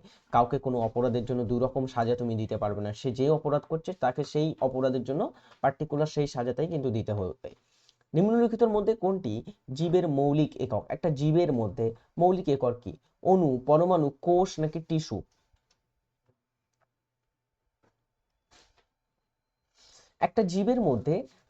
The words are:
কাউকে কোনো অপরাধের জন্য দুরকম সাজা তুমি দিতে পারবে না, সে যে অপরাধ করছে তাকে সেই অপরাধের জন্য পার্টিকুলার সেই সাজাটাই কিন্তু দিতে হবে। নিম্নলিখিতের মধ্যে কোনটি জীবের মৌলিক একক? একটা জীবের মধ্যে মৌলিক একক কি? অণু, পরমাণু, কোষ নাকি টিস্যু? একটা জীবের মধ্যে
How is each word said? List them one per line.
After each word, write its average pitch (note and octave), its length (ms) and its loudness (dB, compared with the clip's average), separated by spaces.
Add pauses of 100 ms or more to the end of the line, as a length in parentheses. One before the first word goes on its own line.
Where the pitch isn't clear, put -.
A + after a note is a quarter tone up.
(320)
কাউকে B2 280 2
কোনো B2+ 200 -2
অপরাধের A#2 460 0
জন্য B2 180 -2
দুরকম B2+ 440 0
সাজা A#2+ 280 0
তুমি A#2+ 200 -4
দিতে A2 220 -4
পারবে G#2 240 -2
না, G#2 120 -4
সে C3 180 -4
যে C3 180 0
অপরাধ D3 320 0
করছে E3 320 -6
তাকে C3+ 300 -2
সেই D3+ 380 -2
অপরাধের C3 420 0
জন্য D#3+ 300 -4 (280)
পার্টিকুলার D3+ 460 -2
সেই D3 200 -2
সাজাটাই B2+ 400 -4
কিন্তু C#3+ 240 -4
দিতে G#2+ 220 -2
হবে। F#2+ 360 -6 (640)
নিম্নলিখিতের A3+ 560 2
মধ্যে G#3 260 0
কোনটি F#3 480 -2 (300)
জীবের E3+ 340 2
মৌলিক C#3+ 480 2
একক? A2 340 -4
একটা - 200 -2
জীবের D#3 440 2
মধ্যে A2+ 420 -2 (220)
মৌলিক F3+ 320 2
একক B2+ 340 0
কি? G2 100 -10 (280)
অণু, F3 360 4
পরমাণু, D#3 520 4 (120)
কোষ F3 380 2
নাকি D#3 200 -4
টিস্যু? D#3 420 -4 (4000)
একটা G#3+ 240 0
জীবের G3+ 380 2
মধ্যে D#3 460 0 (220)